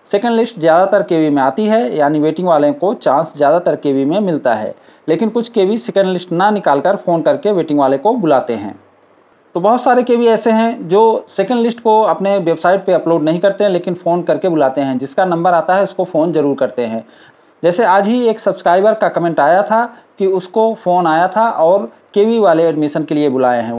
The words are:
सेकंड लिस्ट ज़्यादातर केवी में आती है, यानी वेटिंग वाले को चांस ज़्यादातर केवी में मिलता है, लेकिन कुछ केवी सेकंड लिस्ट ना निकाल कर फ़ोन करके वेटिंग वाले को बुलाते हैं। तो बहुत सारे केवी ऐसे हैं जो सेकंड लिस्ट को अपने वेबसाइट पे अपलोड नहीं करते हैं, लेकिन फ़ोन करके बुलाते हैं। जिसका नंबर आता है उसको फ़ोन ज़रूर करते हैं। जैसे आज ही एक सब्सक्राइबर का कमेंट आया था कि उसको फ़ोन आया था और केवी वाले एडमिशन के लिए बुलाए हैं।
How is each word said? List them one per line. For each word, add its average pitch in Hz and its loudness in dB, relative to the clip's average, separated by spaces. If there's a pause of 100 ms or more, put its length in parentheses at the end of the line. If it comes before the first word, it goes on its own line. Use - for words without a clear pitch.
सेकंड 220 -2
लिस्ट 226 -2
ज़्यादातर 185 2
केवी 160 0
में 143 0
आती 139 0
है, 220 0
यानी 151 0
वेटिंग 160 -2
वाले 147 2
को 180 -2
चांस 147 0
ज़्यादातर 151 2
केवी 135 -2
में 165 -2
मिलता 147 -2
है, 110 -8 (340)
लेकिन 208 0
कुछ 226 -4
केवी 208 0
सेकंड 196 -2
लिस्ट 180 -4
ना 185 2
निकाल 156 0
कर 190 0
फ़ोन 170 -2
करके 151 0
वेटिंग 151 -2
वाले 135 2
को 214 0
बुलाते 143 0
हैं। 104 -10 (800)
तो 175 -4
बहुत 226 2
सारे 247 2
केवी 240 2
ऐसे 226 2
हैं 220 0
जो 220 2
सेकंड 233 -2
लिस्ट 233 -2
को 220 2
अपने 196 0
वेबसाइट 180 0
पे 190 0
अपलोड 165 0
नहीं 160 0
करते 196 0
हैं, 202 2
लेकिन 180 -2
फ़ोन 175 -2
करके 170 -2
बुलाते 147 0
हैं। 135 -2
जिसका 143 -4
नंबर 175 0
आता 170 0
है 196 2
उसको 180 -4
फ़ोन 165 -2
ज़रूर 143 0
करते 127 -4
हैं। 113 -8 (580)
जैसे 175 0
आज 185 2
ही 247 0
एक 220 -2
सब्सक्राइबर 202 2
का 202 -2
कमेंट 170 -2
आया 170 2
था 220 0 (340)
कि 196 -2
उसको 208 -2
फ़ोन 180 0
आया 160 2
था 226 0
और 196 0 (240)
केवी 226 2
वाले 170 4
एडमिशन 151 -2
के 151 -4
लिए 147 0
बुलाए 127 0
हैं। 117 -8